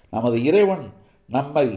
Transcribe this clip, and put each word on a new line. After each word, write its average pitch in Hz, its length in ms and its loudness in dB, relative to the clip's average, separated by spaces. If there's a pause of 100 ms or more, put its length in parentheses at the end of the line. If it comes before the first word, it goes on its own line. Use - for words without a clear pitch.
(100)
நமது 117 340 -2
இறைவன் 180 420 2 (400)
நம்மை 139 400 -2 (100)